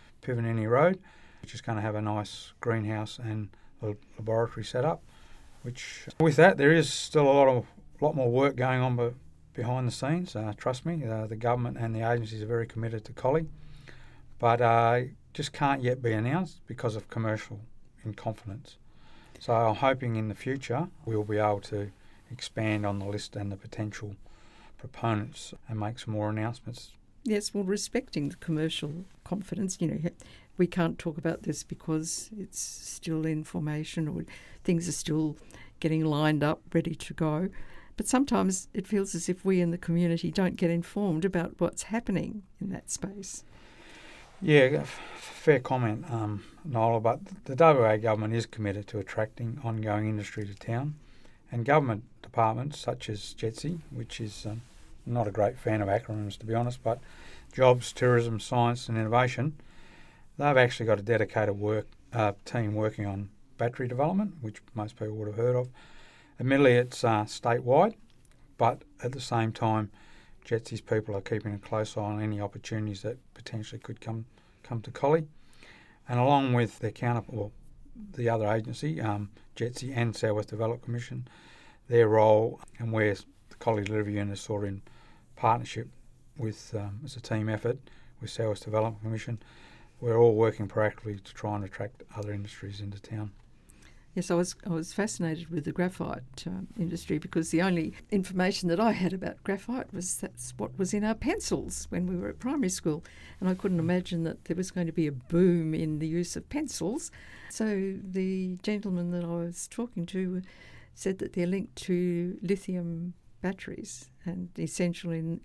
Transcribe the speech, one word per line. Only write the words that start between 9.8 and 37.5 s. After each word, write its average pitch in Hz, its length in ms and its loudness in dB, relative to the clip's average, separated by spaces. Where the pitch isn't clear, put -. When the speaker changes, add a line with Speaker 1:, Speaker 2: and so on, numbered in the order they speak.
Speaker 1:
the 113 60 0
scenes. 165 420 -2
Uh, 107 220 -4
trust 127 280 -4
me, 165 200 -2
uh, 110 220 -2
the 107 100 -6
government 120 420 0
and 113 160 -2
the 113 140 0
agencies 113 340 -2
are 104 40 -6
very 117 200 0
committed 113 380 -6
to - 80 -14
Collie, 156 340 2
but, 120 220 4
uh, 117 420 6
just - 200 -6
can't 139 300 2
yet 123 200 0
be 117 100 2
announced 135 540 0
because 113 280 -4
of 107 140 -10
commercial 110 500 -4
in 107 80 -6
confidence. 104 640 -10
So - 160 0
I'm 110 220 4
hoping 127 400 2
in 110 120 -2
the 98 60 -4
future 135 540 -4
we'll 107 180 0
be 104 140 -2
able 104 220 2
to 104 300 -6
expand 107 540 -2
on 101 140 0
the 95 80 -6
list 104 300 -6
and 101 140 -6
the 95 60 -8
potential 107 580 -8
proponents - 760 -4
and 110 100 -6
make 107 200 -4
some 113 160 -8
more 107 140 0
announcements. 110 640 -6
Speaker 2:
Yes, 208 300 -2
well, 202 100 -2
respecting 202 640 -2
the 165 80 -8
commercial 160 680 -4
confidence, 185 560 -6
you 170 60 0
know, 156 240 -2
we 180 80 6
can't 170 320 0
talk 165 200 -6
about - 260 -2
this - 180 -4
because - 720 -4
it's - 240 -10
still - 640 -6
in 156 200 0
formation 151 640 -4
or 143 160 -4
things 175 240 2
are 151 40 -2
still 156 440 0
getting 160 240 2
lined 151 380 4
up, 151 180 2
ready 165 200 2
to - 200 -10
go. 160 340 0